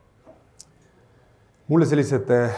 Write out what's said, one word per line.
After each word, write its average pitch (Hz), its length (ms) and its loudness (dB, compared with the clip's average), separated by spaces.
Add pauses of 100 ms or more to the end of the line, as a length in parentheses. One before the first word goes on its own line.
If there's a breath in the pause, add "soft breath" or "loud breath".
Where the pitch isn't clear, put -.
(1700 soft breath)
Mulle 160 160 2
sellised, 131 460 -2
eh, 120 280 0